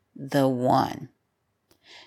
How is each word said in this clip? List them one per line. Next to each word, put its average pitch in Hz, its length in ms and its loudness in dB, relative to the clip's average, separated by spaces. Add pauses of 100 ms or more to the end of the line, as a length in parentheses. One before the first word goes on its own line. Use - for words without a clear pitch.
(160)
the 139 320 0
one. 127 600 0 (1000)